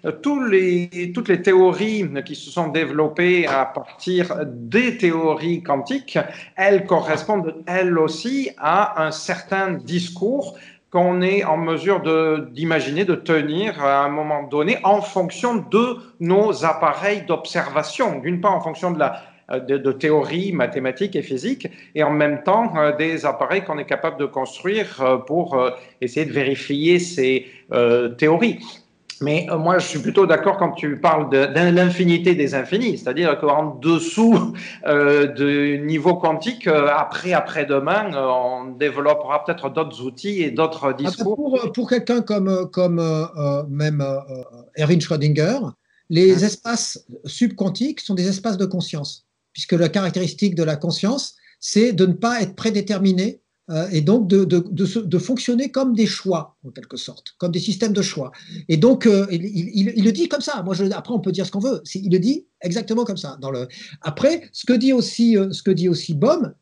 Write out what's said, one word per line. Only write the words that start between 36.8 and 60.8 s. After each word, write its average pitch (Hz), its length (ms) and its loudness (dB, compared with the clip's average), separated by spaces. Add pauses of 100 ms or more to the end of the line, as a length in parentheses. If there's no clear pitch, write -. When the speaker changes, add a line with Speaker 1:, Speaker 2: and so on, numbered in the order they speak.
Speaker 1:
après, - 380 -2
après-demain, 156 800 0
euh, 139 140 -2
on 127 500 -2
développera 147 640 0
peut-être 170 280 -6
d'autres 139 320 -4
outils 190 400 -6
et 147 80 -2
d'autres 156 400 -2
Speaker 2:
Ah - 20 -
bah, 143 160 -4
Speaker 1:
discours. 208 260 -2
Speaker 2:
pour, 277 200 -2 (100)
euh, - 80 -4
pour 240 160 -4
quelqu'un 240 320 0
comme, 208 260 0
euh, 185 180 -2
comme, 180 340 0
euh, 160 260 0 (100)
euh, 143 340 -2
même, 147 300 -2
euh, 139 200 -2 (120)
euh, 131 120 -12 (340)
Erwin 156 240 4
Schrödinger, 151 580 0 (500)
les 180 320 6
Speaker 1:
Hein ? 208 60 4
Speaker 2:
espaces - 580 -6 (200)
subquantiques 220 760 -2
sont - 160 -4
des 180 140 0
espaces 190 280 -4
de 190 80 0
conscience, 170 600 -8 (260)
puisque - 220 -4
la 165 160 4
caractéristique 185 640 -2
de 165 80 0
la 156 140 0
conscience, 196 580 -4 (240)
c'est 226 320 2
de 185 140 4
ne 180 80 2
pas 233 280 -2
être 190 140 -4
prédéterminé 196 840 0 (280)
euh, 160 220 -2
et 160 100 2
donc 202 260 4
de, 196 180 6
de, 175 140 4
de 190 260 -2
se, 226 140 -2
de 185 200 -2
fonctionner 254 520 -2
comme 262 240 0
des 214 100 4
choix, 185 600 -4
en 127 60 -14
quelque - 260 -16
sorte, - 400 -16
comme 180 140 -2
des 175 80 -2
systèmes 208 340 -2
de 202 80 0
choix. 131 300 -4 (360)
Et 160 100 4
donc, 240 280 6
euh, 196 260 6
il, 170 140 -2
il, 202 280 -4
il, 208 220 2
il 214 80 4
le 226 80 6
dit 320 160 0
comme 294 140 -2
ça. 269 220 -6
Moi, 190 100 -4
je, 185 120 0